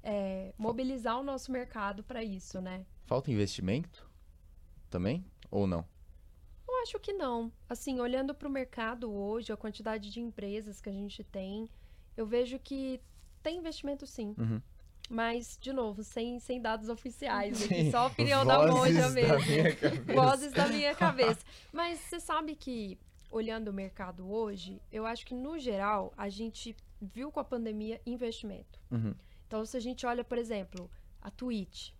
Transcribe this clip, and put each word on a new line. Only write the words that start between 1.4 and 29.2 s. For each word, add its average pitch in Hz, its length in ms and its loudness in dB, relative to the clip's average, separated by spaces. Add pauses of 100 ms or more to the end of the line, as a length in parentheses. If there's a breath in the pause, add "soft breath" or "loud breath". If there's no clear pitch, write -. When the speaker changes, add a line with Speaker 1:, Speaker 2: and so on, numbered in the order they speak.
Speaker 1:
mercado 214 500 -6
pra 226 220 -8
isso, 196 360 -8
né? 185 260 -8 (180)
Speaker 2:
Falta 131 260 0
investimento 104 800 0 (800)
também? 110 340 0 (260)
Ou 101 160 2
não? 85 180 0 (840)
Speaker 1:
Eu 508 160 0
acho 466 160 -6
que - 140 -6
não. 240 400 -2 (160)
Assim, 247 320 -4
olhando 262 340 0
pro 294 160 -8
mercado 240 600 -4
hoje, 208 400 -4
a 208 40 -4
quantidade 214 540 -6
de 233 100 -10
empresas 208 600 -8
que - 80 -10
a 196 40 -6
gente 202 320 -8
tem, 202 440 -8 (480 soft breath)
eu 220 100 -2
vejo 240 320 0
que 262 420 -6 (420)
tem 330 160 -2
investimento 285 480 -6
sim. 214 320 -8
Speaker 2:
Uhum. 113 220 -2 (500)
Speaker 1:
Mas, 233 500 -4
de 269 120 -8
novo, 220 300 -4
sem, 240 380 -6
sem 247 200 -6
dados 220 280 -4
oficiais, 226 680 -4
Speaker 2:
Sim. 214 80 0
Speaker 1:
aqui, 170 240 4
só 240 80 4
a 240 80 6
opinião - 400 4
da 262 120 10
Speaker 2:
Vozes 302 160 10
Speaker 1:
Monja 254 280 8
Speaker 2:
da 254 80 8
Speaker 1:
mesmo. 240 360 6
Speaker 2:
minha 156 300 6
cabeça. - 380 2
Speaker 1:
Vozes 262 380 6
da 277 160 6
minha 285 260 2
cabeça. 262 460 4 (320 loud breath)
Mas 339 280 -2
você 339 200 -8
sabe 311 340 -2
que, 220 440 -6 (320)
olhando 220 380 -2
o 202 40 -4
mercado 185 580 -8
hoje, 202 500 -4 (120)
eu 220 140 -4
acho 233 180 -6
que, 254 100 -10
no 285 240 -6
geral, 202 580 0
a 202 120 -6
gente 220 480 -8 (240)
viu 233 320 -8
com 302 80 -2
a - 40 -4
pandemia 220 600 -6
investimento. 233 760 -8 (120)
Speaker 2:
Uhum. 113 240 -2 (320 soft breath)